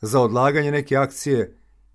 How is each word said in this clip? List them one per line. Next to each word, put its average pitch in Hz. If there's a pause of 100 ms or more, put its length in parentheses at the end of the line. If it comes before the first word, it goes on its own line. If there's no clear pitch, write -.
za 113
odlaganje 139
neke 143
akcije 135 (380)